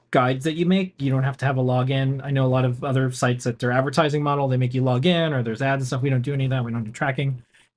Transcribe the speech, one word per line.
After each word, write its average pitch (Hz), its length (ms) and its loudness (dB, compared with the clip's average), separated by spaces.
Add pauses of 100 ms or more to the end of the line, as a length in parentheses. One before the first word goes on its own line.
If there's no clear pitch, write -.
(120)
guides 131 320 2
that 160 100 -2
you 170 120 0
make. 190 360 0
You 135 80 0
don't 131 140 0
have 135 140 -4
to - 80 -4
have 135 120 0
a 131 60 0
login. 135 580 0
I 139 100 -6
know 135 140 2
a - 20 2
lot 131 180 2
of 123 180 -2
other 131 280 0
sites 123 340 -2
that 117 140 -4
their 123 120 0
advertising 143 500 2
model, 143 280 0
they 127 80 2
make 127 160 0
you 127 100 0
log 127 220 2
in 165 260 2
or 131 100 0
there's 113 200 -4
ads 135 200 0
and 127 60 -4
stuff. 127 140 -4
We 139 80 0
don't 131 120 2
do 139 120 -2
any 135 100 -2
of 131 60 0
that. 127 160 0
We 117 80 -4
don't 117 100 -4
do 107 80 -8
tracking. 139 500 -2 (360)